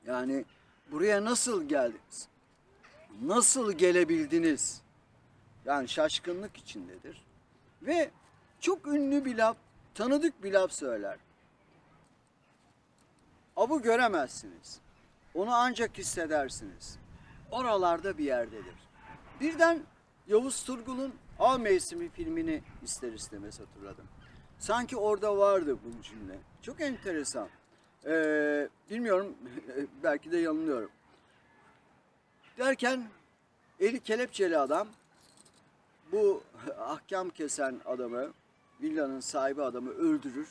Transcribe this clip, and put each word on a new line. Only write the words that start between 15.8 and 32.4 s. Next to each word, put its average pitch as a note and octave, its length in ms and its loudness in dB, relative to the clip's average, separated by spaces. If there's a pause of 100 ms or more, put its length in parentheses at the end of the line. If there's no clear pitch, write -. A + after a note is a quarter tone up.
hissedersiniz. D3 1000 -4 (540)
Oralarda F#3+ 680 0
bir D3+ 80 -2
yerdedir." A2 500 -4 (680)
Birden E4 380 4 (480)
Yavuz A#3+ 360 2
Turgul'un B3+ 500 -8 (260)
Av B3 200 6
Mevsimi E3+ 500 0
filmini D#3+ 520 -4 (220)
ister A#2+ 300 -8
istemez G#2 460 -14
hatırladım. G2 480 -16 (520)
Sanki A#3+ 380 -4
orada G#3 400 0
vardı F#3 480 4
bu A#2 180 -14
cümle. G2+ 340 -16 (240)
Çok C#4 200 -12
enteresan. E3 680 -4 (580)
Ee, D3+ 640 2 (200)
bilmiyorum, G3+ 460 0 (320)
<laughs> C#3 360 -8
belki D#3 280 0
de F3 60 2
yanılıyorum. D#3 540 0 (1700)